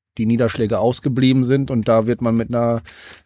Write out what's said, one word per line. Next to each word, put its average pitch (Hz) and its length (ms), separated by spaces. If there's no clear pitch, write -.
die 110 80
Niederschläge 113 500
ausgeblieben 127 680
sind 135 260
und 113 160
da 113 180
wird 117 160
man 117 140
mit 117 180
einer 117 300